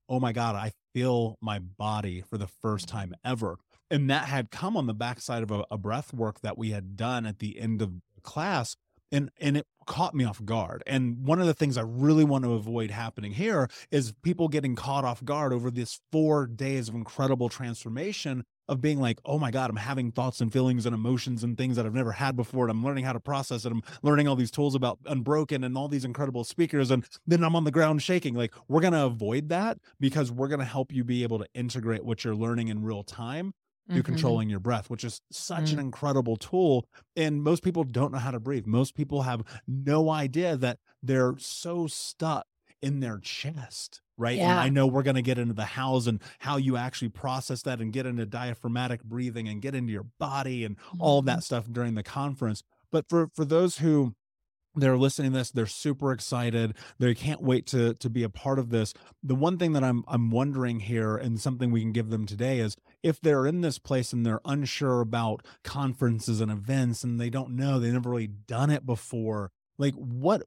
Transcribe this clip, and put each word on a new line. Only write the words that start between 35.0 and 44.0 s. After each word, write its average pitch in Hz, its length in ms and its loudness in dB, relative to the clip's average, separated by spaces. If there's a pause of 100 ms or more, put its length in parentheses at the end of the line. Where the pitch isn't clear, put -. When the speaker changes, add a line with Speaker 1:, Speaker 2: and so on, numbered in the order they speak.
Speaker 1:
is 117 180 -8 (120)
such 156 400 -2
an 151 60 2
Speaker 2:
Mm. 143 40 -2
Speaker 1:
incredible 131 540 0
tool. 151 500 4 (300)
And 151 260 0
most 170 220 2
people 170 180 0
don't 135 300 0
know 135 60 -4
how 123 120 -4
to 123 80 -4
breathe. 120 260 -4
Most 117 300 2
people 143 280 -2
have 123 200 -2 (240)
no 143 420 2
idea 156 480 0
that 123 220 -2 (240)
they're 131 360 4
so 170 500 -6
stuck - 580 -4 (340)
in 139 200 -2
their 113 180 -4
chest, - 840 -10 (160)